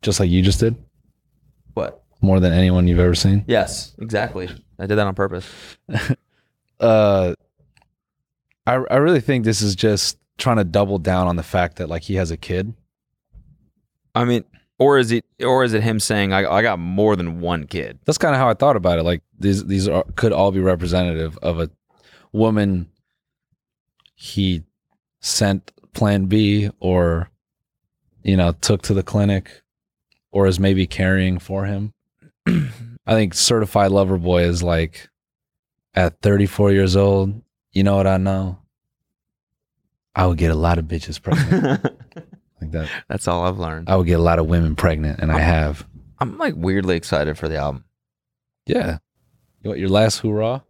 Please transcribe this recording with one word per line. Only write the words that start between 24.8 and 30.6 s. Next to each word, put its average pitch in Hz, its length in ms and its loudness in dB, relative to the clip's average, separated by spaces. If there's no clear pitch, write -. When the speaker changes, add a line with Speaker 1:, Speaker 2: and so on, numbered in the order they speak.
Speaker 1:
sent - 500 -2
Plan 101 320 2
B 104 420 2
or, 87 500 0
you 98 120 2
know, 87 240 2
took 104 220 0
to - 120 0
the 95 100 0
clinic 101 580 -2
or 98 160 4
is 90 100 2
maybe 98 280 2